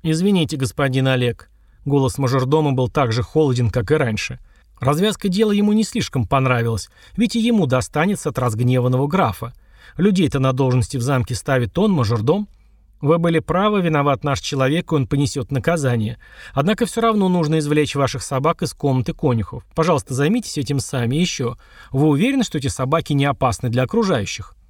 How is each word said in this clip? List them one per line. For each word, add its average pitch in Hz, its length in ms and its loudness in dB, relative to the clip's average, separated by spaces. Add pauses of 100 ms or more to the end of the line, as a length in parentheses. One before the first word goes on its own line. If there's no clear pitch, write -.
"Извините, 165 540 2
господин 131 500 0
Олег". 123 440 -2 (340)
Голос 135 340 2
мажордома 135 540 2
был 127 160 0
так 127 240 0
же 120 100 0
холоден, 127 480 2
как 123 200 -2
и 151 40 6
раньше. 123 460 -2 (380)
Развязка 175 500 0
дела 208 240 2
ему 208 200 2
не 214 120 2
слишком - 420 -4
понравилась, 123 640 0 (260)
ведь 226 180 0
и 233 60 0
ему 220 260 2
достанется 151 640 0
от 131 100 -4
разгневанного 123 680 0
графа. 131 480 -2 (420)
Людей-то 180 420 2
на 131 140 2
должности 127 460 0
в 120 40 -4
замке 127 320 -2
ставит 127 440 -2
он, 208 140 2
мажордом. 127 560 0 (520)
"Вы 156 180 2
были 165 200 2
правы, 196 420 0
виноват 147 420 0
наш 139 180 -2
человек, 143 520 -2
и - 40 2
он 135 100 2
понесёт 139 440 -2
наказание. 127 680 -2 (340)
Однако 196 320 0
всё - 160 -4
равно 214 280 2
нужно 160 300 2
извлечь 151 360 0
ваших 131 280 -2
собак 143 400 -2
из 156 120 -6
комнаты 131 400 -2
конюхов. 123 500 -2 (100)
Пожалуйста, 160 380 0
займитесь 156 460 -2
этим 139 220 -2
сами. 123 360 -4
И 165 40 0
ещё. 135 360 -4 (340)
Вы 143 180 2
уверены, 220 360 2
что - 140 -6
эти 131 100 -4
собаки 135 460 -2
не 139 100 2
опасны 127 460 -2
для 127 140 0
окружающих?" 156 720 -2 (160)